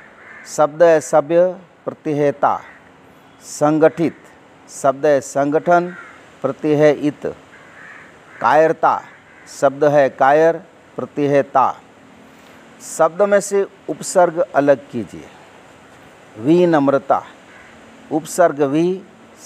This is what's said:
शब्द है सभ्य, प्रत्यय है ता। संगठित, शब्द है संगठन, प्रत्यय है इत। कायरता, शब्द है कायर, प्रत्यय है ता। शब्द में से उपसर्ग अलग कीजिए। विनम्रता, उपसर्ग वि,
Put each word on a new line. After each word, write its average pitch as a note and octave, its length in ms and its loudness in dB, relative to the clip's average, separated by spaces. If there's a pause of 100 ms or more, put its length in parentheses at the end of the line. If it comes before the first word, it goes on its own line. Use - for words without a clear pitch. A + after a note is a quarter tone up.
(460)
शब्द D3+ 380 0
है E3 180 4
सभ्य, E3+ 560 0 (280)
प्रत्यय D3 400 -4
है C#3+ 60 0
ता। B2 300 -2 (800)
संगठित, D3+ 760 -2 (520)
शब्द C#3 360 -2
है C#3+ 160 2
संगठन, E3+ 720 -2 (460)
प्रत्यय D3 340 -4
है D3+ 180 4
इत। C3 420 -6 (1040)
कायरता, D3 600 2 (580)
शब्द C#3 240 0
है C#3+ 260 4
कायर, D#3+ 540 2 (320)
प्रत्यय C#3+ 400 -4
है C#3 80 2
ता। B2 360 0 (1040)
शब्द E3 400 -2
में G3+ 180 2
से G3 280 -4 (220)
उपसर्ग E3+ 500 0
अलग C#3+ 500 0
कीजिए। F#2+ 360 -12 (1120)
विनम्रता, C#3 840 2 (880)
उपसर्ग D#3 500 0
वि, E3+ 420 -2 (420)